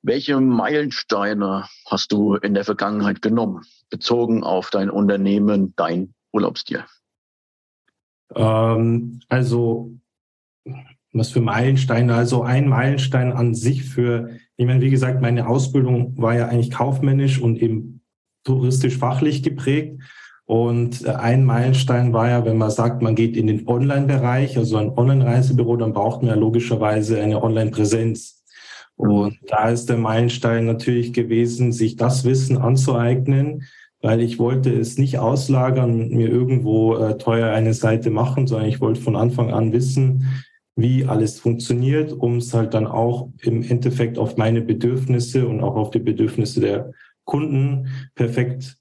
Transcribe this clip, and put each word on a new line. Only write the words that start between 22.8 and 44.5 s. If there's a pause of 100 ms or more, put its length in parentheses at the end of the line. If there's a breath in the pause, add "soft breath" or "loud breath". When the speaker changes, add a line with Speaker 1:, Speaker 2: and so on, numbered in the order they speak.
Speaker 2:
man
geht
in
den
Online-Bereich,
also
ein
Online-Reisebüro,
dann
braucht
man
ja
logischerweise
eine
Online-Präsenz. (520 loud breath)
Und
da
ist
der
Meilenstein
natürlich
gewesen,
sich
das
Wissen
anzueignen, (380 loud breath)
weil
ich
wollte
es
nicht
auslagern
und
mir
irgendwo,
äh,
teuer
eine
Seite
machen,
sondern
ich
wollte
von
Anfang
an
wissen, (480 loud breath)
wie
alles
funktioniert,
um
es
halt
dann
auch (120)
im
Endeffekt
auf
meine